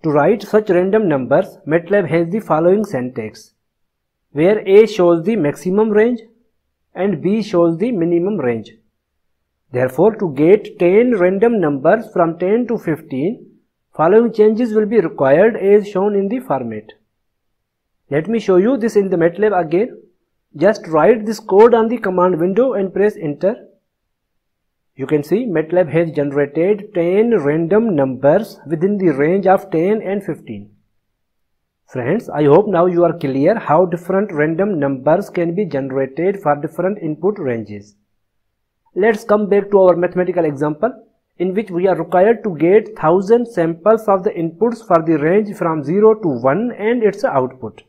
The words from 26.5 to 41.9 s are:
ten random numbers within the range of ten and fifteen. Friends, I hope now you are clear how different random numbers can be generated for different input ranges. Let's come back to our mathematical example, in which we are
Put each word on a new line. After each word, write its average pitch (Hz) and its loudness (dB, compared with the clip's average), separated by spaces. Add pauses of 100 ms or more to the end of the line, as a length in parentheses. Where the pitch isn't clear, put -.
ten 196 0
random 165 0
numbers 139 0
within 170 -2
the 185 2
range 170 0
of 190 2
ten 185 -2
and 196 -6
fifteen. - -14 (1120)
Friends, 135 -6
I 147 -2
hope 165 6
now 175 0
you 175 2
are 165 0
clear 143 0
how 160 2
different 185 -4
random 165 -2
numbers 139 -2
can 170 -4
be 208 -2
generated 139 -4
for 147 0
different 175 -6
input 165 -4
ranges. 107 -8 (960)
Let's 214 0
come 208 0
back 202 0
to 202 4
our 180 6
mathematical 175 -2
example, 151 -4 (460)
in 185 -4
which 214 -4
we 175 -2
are 180 2